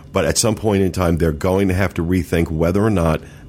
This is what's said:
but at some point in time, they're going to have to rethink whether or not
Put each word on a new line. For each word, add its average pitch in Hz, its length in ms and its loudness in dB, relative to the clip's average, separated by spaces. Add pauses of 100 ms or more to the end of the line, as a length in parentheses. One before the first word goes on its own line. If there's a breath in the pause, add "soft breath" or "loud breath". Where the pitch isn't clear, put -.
(120 loud breath)
but 95 120 0
at - 140 0
some 107 160 0
point 101 300 0
in 90 80 0
time, 87 260 0
they're 82 140 2
going 92 360 0
to 90 60 0
have 98 200 0
to 87 80 -4
rethink 85 480 0
whether 85 320 0
or 113 80 2
not 82 300 0 (280 loud breath)